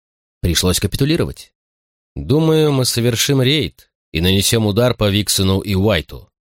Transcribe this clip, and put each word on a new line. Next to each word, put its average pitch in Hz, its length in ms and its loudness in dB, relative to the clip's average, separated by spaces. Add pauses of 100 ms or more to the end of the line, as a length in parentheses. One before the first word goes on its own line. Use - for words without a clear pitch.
(420)
Пришлось 90 380 0
капитулировать. 135 720 -2 (640)
Думаю, 151 560 2
мы 131 140 0
совершим 120 560 0
рейд 127 500 -2 (200)
и 80 100 -2
нанесём 101 460 2
удар 117 260 0
по 104 160 -2
Виксону 98 520 0
и 101 120 -6
Уайту. 92 560 -2 (120)